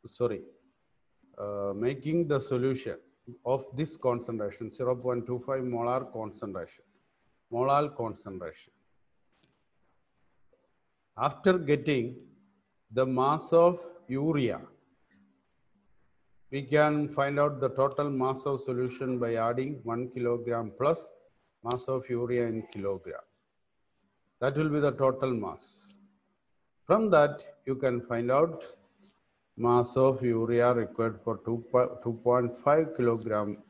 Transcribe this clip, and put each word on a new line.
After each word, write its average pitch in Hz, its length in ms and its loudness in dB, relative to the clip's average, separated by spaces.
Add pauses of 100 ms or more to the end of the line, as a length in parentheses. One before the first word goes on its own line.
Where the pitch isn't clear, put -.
sorry, 110 320 -2 (960)
uh, 101 400 -6
making 143 520 -2
the 143 120 2
solution 127 560 -2 (480)
of 131 220 -2 (100)
this 151 180 -6
concentration, 117 800 -4
zero 127 220 -2
point 123 300 -4
two 123 180 -4
five 135 180 -2
molar 123 440 -2
concentration, 101 800 -10 (680)
molar 139 400 2
concentration. 98 840 -10 (2500)
After 143 400 2
getting 143 580 0 (760)
the 127 120 2
mass 131 480 0
of 170 320 6 (220)
urea, 135 560 0 (1900)
we 139 120 -6
can 147 480 2
find 143 280 0
out 147 220 2
the 135 80 0
total 139 400 0
mass 131 380 -2
of 135 160 -2
solution 127 560 -4
by 117 160 0
adding 123 480 -2
one 117 320 -4
kilogram 120 640 -2
plus 156 280 2 (560)
mass 123 260 -2
of 131 200 -2
urea 120 380 0
in 113 160 -4 (100)
kilogram. 98 480 -8 (1200)
That 135 160 0
will 156 140 0
be 147 100 0
the 143 120 2
total 131 420 0
mass. - 580 -10 (960)
From 214 240 4
that, 147 320 6 (240)
you 135 80 -2
can 127 260 0
find 120 300 -4
out 156 340 2 (920)
mass 120 360 2
of 131 280 4
urea 120 500 2
required 113 500 -2
for 113 220 -4
two, 117 180 -4 (400)
two 117 220 -4
point 120 280 2 (120)
five 156 320 4
kilogram 110 600 0 (120)